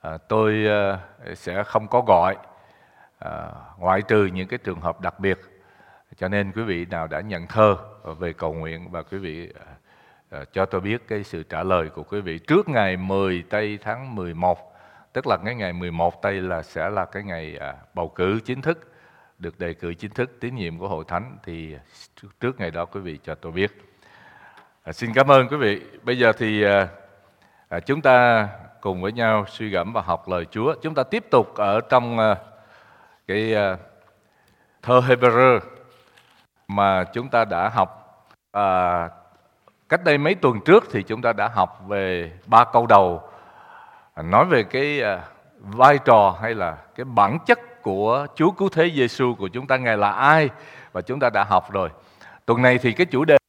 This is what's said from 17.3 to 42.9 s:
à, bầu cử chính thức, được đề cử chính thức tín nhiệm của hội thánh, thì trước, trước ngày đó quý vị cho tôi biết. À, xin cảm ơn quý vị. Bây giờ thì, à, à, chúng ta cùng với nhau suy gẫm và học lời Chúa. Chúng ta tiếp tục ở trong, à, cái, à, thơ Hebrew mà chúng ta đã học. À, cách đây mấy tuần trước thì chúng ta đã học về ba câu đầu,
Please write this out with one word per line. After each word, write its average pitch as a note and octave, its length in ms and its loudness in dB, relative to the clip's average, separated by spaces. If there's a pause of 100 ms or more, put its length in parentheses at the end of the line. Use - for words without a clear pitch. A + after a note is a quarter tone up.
à, C#2 160 -12 (200)
bầu E2+ 160 -8
cử G2 360 -2
chính B2+ 160 -8
thức, E3 240 -6 (520)
được F2 220 -14
đề E2+ 140 -8
cử F2 200 -10
chính G2+ 180 -12
thức B2+ 280 -6
tín B2 160 -10
nhiệm E2+ 240 -10
của F#2 80 -10
hội D#2+ 200 -8
thánh, G#2+ 360 -8
thì D#2+ 320 -14 (460)
trước, G2+ 60 -20 (120)
trước B2+ 200 -6
ngày F2 120 -6
đó E2+ 140 -6
quý G2 160 -14
vị E2 220 -12
cho D#2 120 -12
tôi E2 160 -16
biết. F#2+ 200 -2 (1120)
À, E2 80 -14
xin A2+ 220 -8
cảm C3+ 180 4
ơn C3 160 6
quý C#3+ 100 -4
vị. G#2 240 0 (220)
Bây B2 140 -2
giờ A#2 200 6
thì, G#2+ 260 0
à, G2+ 240 4 (840)
à, F2 100 -6
chúng C#3+ 220 -4
ta B2 460 4 (340)
cùng F#2 200 -4
với G2 100 -4
nhau A2 360 0
suy A2 220 -10
gẫm F#2+ 240 -4
và A2+ 80 -4
học E2+ 260 -6
lời F2+ 240 -4
Chúa. B2+ 300 -2
Chúng D#3+ 140 -8
ta C3+ 80 -2
tiếp A3+ 280 -6
tục A#2+ 240 2
ở G#2 260 0
trong, A#2+ 380 0
à, G#2+ 160 4 (920)
cái, A2 280 -2
à, G2 220 0 (1040)
thơ B2+ 260 4
Hebrew B2 520 6 (1080)
mà G2 360 2
chúng A#2 260 -8
ta A#2 160 2
đã F#2+ 240 -2
học. - 540 -4 (280)
À, F2+ 580 -2 (800)
cách F3 140 2
đây D3+ 140 4
mấy D#3 180 0
tuần C3+ 300 0
trước G#3 260 8
thì G#2 120 -4
chúng A2 180 -8
ta A#2 120 0
đã G#2 140 -2
học G2+ 400 -2
về F#2 440 -4 (140)
ba A2+ 200 8
câu A#2 200 2
đầu, F#2+ 380 6 (880)